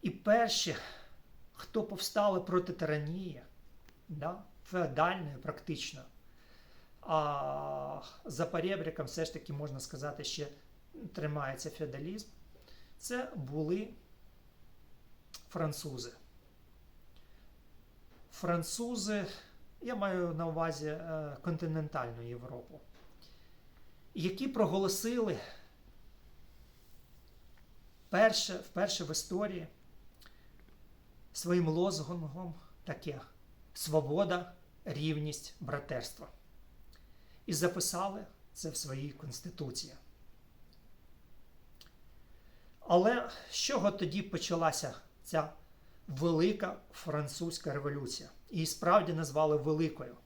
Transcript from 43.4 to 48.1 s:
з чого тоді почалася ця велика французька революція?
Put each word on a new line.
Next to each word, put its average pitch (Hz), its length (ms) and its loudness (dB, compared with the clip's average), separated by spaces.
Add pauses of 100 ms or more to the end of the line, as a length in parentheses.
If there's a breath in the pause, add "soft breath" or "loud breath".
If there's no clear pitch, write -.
з - 40 -6
чого 202 360 4
тоді 175 300 0
почалася 160 720 2 (300)
ця 156 260 2 (580 soft breath)
велика 170 720 4 (140)
французька 151 840 -2
революція? 143 560 -4 (200)